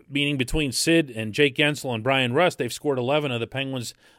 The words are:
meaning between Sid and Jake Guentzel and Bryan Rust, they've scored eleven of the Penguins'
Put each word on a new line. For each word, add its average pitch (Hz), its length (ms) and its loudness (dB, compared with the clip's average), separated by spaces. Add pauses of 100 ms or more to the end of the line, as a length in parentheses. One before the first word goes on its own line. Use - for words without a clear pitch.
meaning 143 300 0
between 139 340 0
Sid 160 400 4
and 110 220 -6
Jake 143 220 2
Guentzel 147 380 0
and 110 100 -4
Bryan 127 300 2
Rust, 170 240 2
they've 123 140 -4
scored 143 260 -2
eleven 135 340 0
of 120 80 -4
the 113 80 -4
Penguins' 135 460 -6 (260)